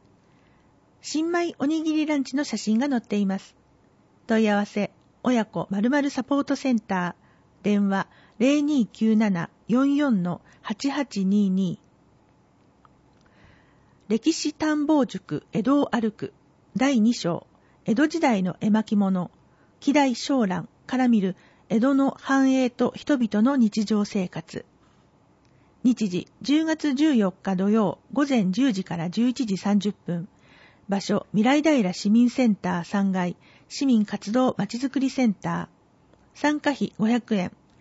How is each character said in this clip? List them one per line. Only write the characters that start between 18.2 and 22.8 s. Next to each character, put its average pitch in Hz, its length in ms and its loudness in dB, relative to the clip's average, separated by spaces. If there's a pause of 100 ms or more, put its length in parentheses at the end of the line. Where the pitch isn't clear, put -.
の 180 160 -4
絵 214 100 -2
巻 214 260 0
物、 190 360 0 (480)
希 277 140 0
代 277 180 4
松 254 340 0
乱 180 240 -6 (160)
か 254 120 -4
ら 254 100 2
見 226 140 4
る 190 140 -2 (340)
江 226 100 0
戸 269 140 2
の 269 260 0
繁 269 320 2
栄 262 180 0
と 247 260 -2